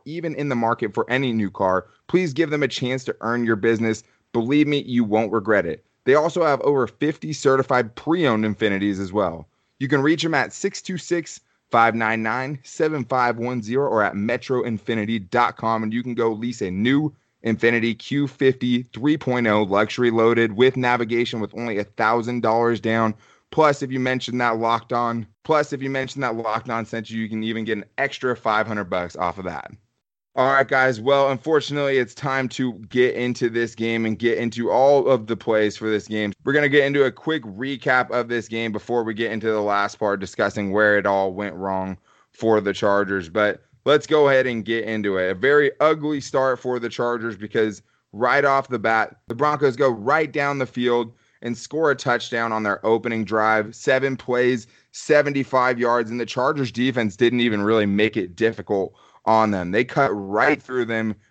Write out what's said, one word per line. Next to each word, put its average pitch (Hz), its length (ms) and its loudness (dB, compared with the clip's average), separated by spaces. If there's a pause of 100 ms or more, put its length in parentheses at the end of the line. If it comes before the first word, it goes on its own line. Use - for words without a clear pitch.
even 160 300 -8
in 147 140 -4
the 131 60 -2
market 113 380 -2
for 110 160 -4
any 127 240 0
new 107 160 -2
car, 92 380 0 (180)
please 180 280 0
give 151 180 -2
them 147 100 -2
a 143 60 0
chance 127 380 -4
to - 160 -6
earn 120 240 -2
your 113 100 2
business. 110 480 0 (280)
Believe 139 360 2
me, 147 160 0
you 120 200 2
won't 107 280 0
regret 104 340 2
it. 80 180 -6 (220)
They 131 100 6
also 165 280 2
have 143 180 2
over 135 260 2
fifty 151 460 -4
certified 131 600 2
pre-owned 139 500 0
Infinitis 101 540 0
as 95 120 -8
well. 90 360 -2 (320)
You 135 80 -4
can 139 140 2
reach 151 220 2
them 165 100 -2
at 123 200 0
six - 280 -6
two 185 160 -8
six, - 440 -6 (280)
five 117 240 4
nine 110 300 -2
nine, 131 400 -4
seven 156 400 -2
five 123 340 0
one 120 240 -4
zero 123 280 -2
or 107 120 2
at 98 140 2
metro 120 480 -2
infinity 113 560 -4
dot 110 380 0
com, 113 260 -2
and 110 100 -4
you 120 80 -2
can 120 140 -8
go 113 160 0
lease 113 300 -6
a 95 100 -4
new 135 420 0 (320)
Infiniti 113 520 2
Q 143 300 -4
fifty 127 560 0
three 143 340 -2
point 123 280 -2
oh 107 180 4
luxury 104 460 2
loaded 113 440 4
with 123 240 4
navigation 120 600 -2
with 101 160 -8
only 113 220 -6
a 101 60 -2
thousand 117 580 -2
dollars 117 380 2
down. 113 340 0 (380)
Plus, 151 300 2
if 131 100 -6
you 131 80 -4
mention 127 380 -4
that 120 200 0
Locked 113 360 -2
On, 117 320 -2 (180)
plus, 151 300 0
if 135 80 -6
you 135 80 -6
mention 135 320 -6
that 117 140 -2
Locked 113 340 -4
On 113 160 -4
sent 110 240 -8
you, 113 120 -6
you 110 60 -6
can 110 160 -6
even 113 220 -4
get 107 120 -2
an 101 80 -10 (120)
extra 131 380 -2
five 110 320 0
hundred 104 180 -6
bucks 90 300 -6
off 87 220 -4
of 95 80 -10
that. 80 260 -10 (640)
All 131 180 4
right, 135 140 4
guys. 131 340 2
Well, 139 300 4
unfortunately, 143 640 0
it's 120 160 -2
time 135 360 -2
to 127 240 -4 (160)
get 123 260 2
into 123 340 -2
this 117 240 -2
game 113 320 -2
and 110 120 -2
get 117 200 0
into 117 320 -4
all 135 400 4
of 117 180 0
the 113 80 -4
plays 107 400 0
for 110 140 -6
this 104 180 -2
game. 107 240 -4 (120)
We're 139 100 0
gonna 147 160 2
get 143 160 4
into 143 200 2
a 127 60 0
quick 156 320 -4
recap 127 680 -2
of 120 160 -2
this 117 200 -4
game 113 240 -4
before 117 320 -4
we 110 120 -6
get 110 160 -4
into 110 200 -4
the 107 100 0
last 101 340 -2
part 101 240 -2
discussing 101 520 -2
where 104 260 4
it 101 100 0
all 98 260 2
went 95 220 -8
wrong 95 420 -6 (340)
for 110 300 2
the 101 100 0
Chargers. 98 560 0
But 104 360 0 (220)
let's 147 200 2
go 151 240 4
ahead 131 160 4
and 117 180 -4
get 113 220 -4
into 104 320 -2
it. 92 140 0
A - 20 -2
very 135 460 2
ugly 151 420 0
start 131 380 -2
for 123 200 -4
the 117 100 -6
Chargers 117 460 -4
because 107 460 -2 (320)
right 123 320 2
off 135 240 2
the 123 100 -4
bat, 110 360 0 (120)
the 117 80 -6
Broncos 143 400 2
go 135 140 2
right 131 420 0
down 143 280 -2
the 131 80 -2
field 120 440 0 (300)
and 120 160 -6
score 151 340 -2
a 135 40 2
touchdown 117 560 -2
on 110 120 -2
their 101 220 -2
opening 113 400 0
drive. 110 500 0
Seven 135 400 0
plays, 123 520 0 (240)
seventy-five 135 880 2
yards, 120 320 2
and 120 80 -4
the 117 60 -4
Chargers 131 460 -2
defense 117 440 0
didn't 120 260 4
even 107 200 2
really 107 260 2
make 104 280 2
it 90 200 -4
difficult 104 580 0 (320)
on 110 260 4
them. 90 200 -2
They 110 120 2
cut 117 260 0
right 104 520 0
through 127 240 -4
them 110 280 -2 (180)